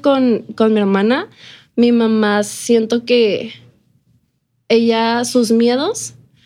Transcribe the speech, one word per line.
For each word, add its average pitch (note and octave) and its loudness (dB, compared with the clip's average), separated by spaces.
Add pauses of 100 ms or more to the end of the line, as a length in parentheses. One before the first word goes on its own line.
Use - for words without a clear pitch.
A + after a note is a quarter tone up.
con, C4 2 (160)
con A3 2
mi G#3 0
hermana. G#3 0 (480)
Mi A#3+ 4
mamá, A3 0
siento A#3 -2
que A3+ -2 (1160)
ella, A#3 0
sus A#3+ 0
miedos, B3 -2 (320)